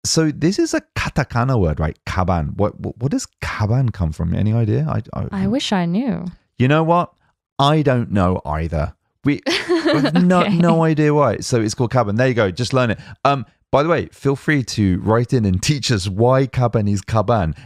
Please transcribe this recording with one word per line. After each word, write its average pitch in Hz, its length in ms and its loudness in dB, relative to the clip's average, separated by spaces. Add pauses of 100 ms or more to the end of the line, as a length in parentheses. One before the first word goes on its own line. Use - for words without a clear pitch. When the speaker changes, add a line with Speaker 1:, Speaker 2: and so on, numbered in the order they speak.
Speaker 1:
So 160 240 2
this 170 280 0
is 330 140 0
a 320 80 0 (160)
katakana 127 640 0
word, 78 180 0
right? 76 280 -4
Kaban. 85 500 -2
What, 101 240 -2
what, - 160 -8
what 123 160 -4
does 262 140 -4 (160)
kaban 117 500 -2
come 80 180 -2
from? 82 240 -4
Any 107 200 0
idea? 117 340 0
I, - 140 -2 (100)
I - 320 -6
Speaker 2:
I - 40 0
wish 269 220 -2
I 180 140 0
knew. 185 400 -4 (320)
Speaker 1:
You 123 100 2
know 156 160 4
what? 170 300 0 (460)
I 147 240 4
don't 127 280 0
know 92 360 2
either. 78 480 -4 (280)
We 143 220 0
Speaker 2:
<laughs> - 20 -8
Speaker 1:
have 311 680 0
no, 180 300 4
Speaker 2:
Okay. 196 120 0
Speaker 1:
no 165 260 2
idea 151 300 2
why. 139 280 2
So 120 200 0
it's 107 140 -2
called 117 160 -2
kaban. 110 260 0
There 131 120 2
you 127 40 0
go. 107 180 2
Just 107 220 -6
learn 127 200 2
it. 90 60 -8 (280)
Um, 139 180 0 (260)
by 135 120 2
the 165 80 0
way, 117 160 -2
feel - 280 -4
free 147 280 0 (160)
to 95 220 2
write 117 340 0
in 117 100 2
and 92 180 0
teach 143 300 0
us 98 160 -2
why 123 380 2
kaban 117 420 0
is 101 140 0
kaban 104 520 0 (120)